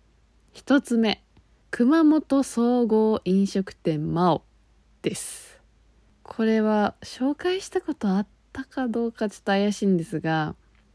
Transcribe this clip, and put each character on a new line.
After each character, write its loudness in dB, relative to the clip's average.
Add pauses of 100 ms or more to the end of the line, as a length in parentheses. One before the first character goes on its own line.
(520)
一 2
つ -2
目、 0 (480)
熊 4
本 4
総 0
合 2
飲 2
食 -4
店 -4
マ 2
オ -6 (600)
で -4
す。 -16 (640)
こ -6
れ 2
は 0
紹 -4
介 -4
し -14
た -4
こ -8
と -4
あ 0
っ -4 (260)
た -10
か -6
ど -2
う -6
か -6
ち -20
ょ -
っ -20
と -20
怪 2
し -6
い 2
ん 4
で -2
す -6
が、 -2 (400)